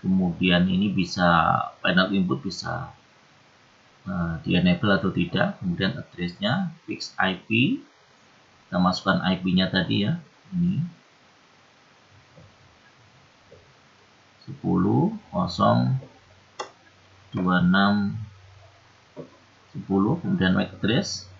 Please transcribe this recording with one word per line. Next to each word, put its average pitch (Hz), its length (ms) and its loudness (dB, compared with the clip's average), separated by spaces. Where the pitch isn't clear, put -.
Kemudian 90 640 2
ini 95 240 0
bisa, 87 640 2
panel 92 320 2
input 98 320 0
bisa, 85 480 -8
eh, 87 300 -4
di 90 100 0
enable 90 460 4
atau 92 160 -2
tidak. - 480 -2
Kemudian 92 320 -2
address-nya 87 880 -4
fix - 320 -10
I 95 240 -2
P. 139 400 0
Kita 92 160 -4
masukkan - 400 0
I 92 160 0
P-nya 92 320 0
tadi 101 320 0
ya. 165 160 0
Ini 90 300 0
sepuluh 107 720 0
kosong 120 720 2
dua 92 320 2
enam 101 500 2
sepuluh, 98 480 0
kemudian 95 340 0
mac 95 220 0
address. - 640 -4